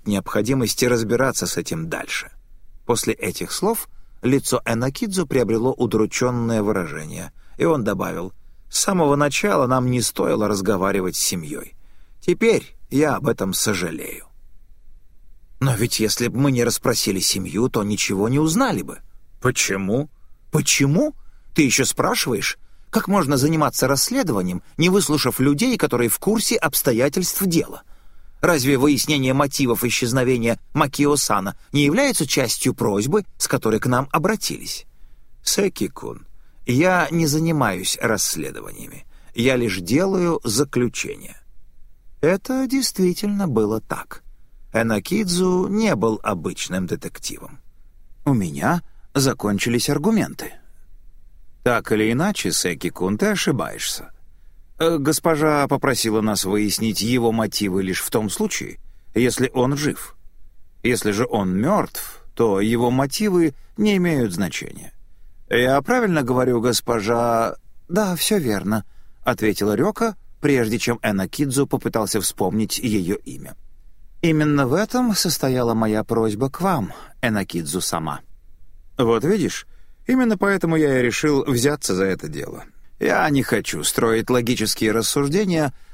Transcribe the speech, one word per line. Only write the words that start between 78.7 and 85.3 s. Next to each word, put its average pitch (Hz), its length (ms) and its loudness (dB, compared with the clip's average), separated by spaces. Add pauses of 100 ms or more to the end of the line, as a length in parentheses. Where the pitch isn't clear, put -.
Вот 113 280 2
видишь, 170 420 0 (400)
именно 240 300 4
поэтому 185 400 2
я 143 220 4
и 123 40 4
решил 135 400 2
взяться 135 520 0
за 95 100 2
это 90 240 -2
дело. - 340 -10 (360)
Я - 300 4
не 139 140 2
хочу 95 400 -2
строить 113 460 2
логические 117 640 2
рассуждения 143 840 0 (200)